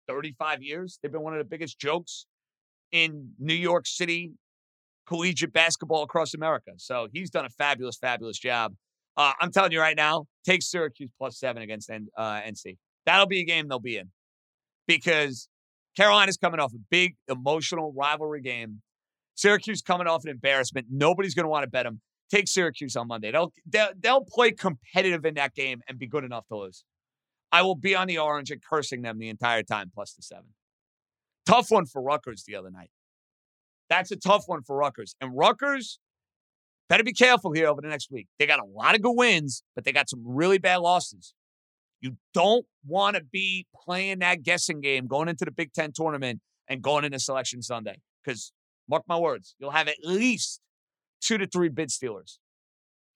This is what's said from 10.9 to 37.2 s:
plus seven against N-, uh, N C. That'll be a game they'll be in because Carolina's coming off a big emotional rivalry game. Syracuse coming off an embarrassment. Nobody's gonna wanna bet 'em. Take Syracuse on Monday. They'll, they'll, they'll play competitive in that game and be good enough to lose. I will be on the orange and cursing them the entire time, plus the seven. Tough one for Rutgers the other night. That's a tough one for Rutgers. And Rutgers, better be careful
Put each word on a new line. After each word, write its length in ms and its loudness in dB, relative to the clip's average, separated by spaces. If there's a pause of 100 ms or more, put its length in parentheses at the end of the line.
plus 220 -8
seven 240 -4
against 280 -10
N-, 180 -10 (100)
uh, 260 -4
N 120 -12
C. 200 -16 (300)
That'll 220 6
be 100 0
a 60 -2
game 240 -2
they'll 100 -4
be 200 -6
in 120 -12 (760)
because 640 0 (480)
Carolina's 400 6
coming 240 0
off 140 0
a 40 -14 (120)
big 240 4 (120)
emotional 680 -2
rivalry 460 -2
game. 400 -8 (520)
Syracuse 460 2
coming 260 0
off 180 0
an 60 -8
embarrassment. 600 0
Nobody's 440 2
gonna 140 0
wanna 200 0
bet 180 -2
'em. 160 -10 (280)
Take 180 2
Syracuse 480 -2
on 100 -4
Monday. 240 -6
They'll, 220 2 (120)
they'll, 340 2
they'll 260 4
play 260 2
competitive 720 -2
in 100 0
that 200 -2
game 340 -6
and 100 -14
be 80 -10
good 180 -4
enough 240 -12
to 80 -10
lose. 280 -12 (680)
I 120 8
will 140 2
be 180 0
on 140 0
the 100 -2
orange 320 -2
and 120 -10
cursing 400 -4
them 160 -6
the 100 -8
entire 340 0
time, 320 -6
plus 180 -12
the 100 -20
seven. 260 -20 (960)
Tough 240 6
one 160 4
for 160 -8
Rutgers 440 -4
the 100 -12
other 140 -12
night. 200 -20 (960)
That's 220 0
a 60 -8
tough 300 4
one 180 -6
for 120 -6
Rutgers. 440 -4
And 140 -10
Rutgers, 640 0 (920)
better 140 4
be 80 -4
careful 400 6